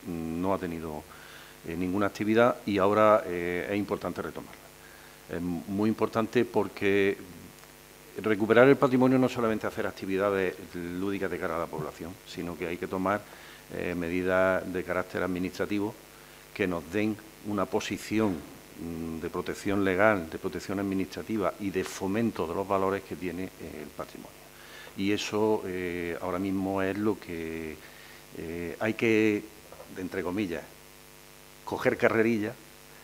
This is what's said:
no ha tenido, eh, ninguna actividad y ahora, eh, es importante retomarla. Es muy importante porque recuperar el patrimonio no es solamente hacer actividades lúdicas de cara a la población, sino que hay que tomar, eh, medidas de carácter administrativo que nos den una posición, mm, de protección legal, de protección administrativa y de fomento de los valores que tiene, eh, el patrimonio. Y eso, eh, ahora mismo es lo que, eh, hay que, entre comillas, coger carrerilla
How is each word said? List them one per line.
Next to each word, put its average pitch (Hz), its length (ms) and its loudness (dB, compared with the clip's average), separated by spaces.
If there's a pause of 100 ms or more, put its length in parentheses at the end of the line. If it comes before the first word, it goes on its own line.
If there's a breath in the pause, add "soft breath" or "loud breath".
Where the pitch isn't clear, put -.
no 85 460 -2
ha 92 60 2
tenido, 82 440 -6 (640 loud breath)
eh, 82 80 -6
ninguna 92 320 0
actividad 110 500 4 (100)
y 101 120 2
ahora, 104 480 6
eh, 87 440 -2
es 101 60 0
importante 98 440 -4
retomarla. - 400 -10 (680 loud breath)
Es 87 100 -4
muy 98 480 0
importante 110 560 2
porque 98 720 2 (1040)
recuperar 107 500 8
el 139 80 10
patrimonio 127 420 6
no 127 80 6
es 120 60 0
solamente 110 340 0
hacer 101 200 -4
actividades 95 680 0 (200)
lúdicas 92 560 -4
de 85 80 -4
cara 85 180 -2
a 85 40 -2
la 80 60 -2
población, 78 460 -8 (140)
sino 85 320 -8
que 87 80 -6
hay 85 100 -4
que 90 100 -8
tomar, 95 360 0 (500 loud breath)
eh, 90 240 -4
medidas 90 760 2
de 90 140 -4
carácter 90 380 -2
administrativo 92 720 -2 (580 loud breath)
que 101 140 0
nos 85 260 -2
den 107 240 0 (300)
una 101 180 0
posición, 107 720 -2
mm, 82 840 -10
de 82 100 -6
protección 92 520 -2
legal, 95 460 4
de - 100 -8
protección 95 400 -6
administrativa 95 800 -2
y 98 100 -4
de 90 140 -2
fomento 101 600 -2
de 82 80 -4
los 95 140 -4
valores 95 340 0
que 90 140 -10
tiene, 87 280 -6
eh, 76 380 -12
el 73 60 -12
patrimonio. - 540 -14 (540 loud breath)
Y 98 160 0
eso, 107 520 0
eh, 87 560 -4
ahora 90 180 -2
mismo 95 440 0
es 98 160 -2
lo 107 200 0
que, 80 580 -8 (600 loud breath)
eh, 85 420 -6
hay 110 140 0
que, 110 500 4 (540)
entre 92 260 -6
comillas, 90 400 -4 (1000)
coger 110 320 0
carrerilla 110 560 4 (520 loud breath)